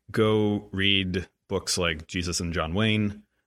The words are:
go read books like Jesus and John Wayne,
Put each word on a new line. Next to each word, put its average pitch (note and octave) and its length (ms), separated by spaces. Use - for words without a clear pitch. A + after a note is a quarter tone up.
go G#2+ 640
read F#2+ 540
books - 300
like E2 280
Jesus F2 340
and E2+ 120
John E2 220
Wayne, G#2+ 480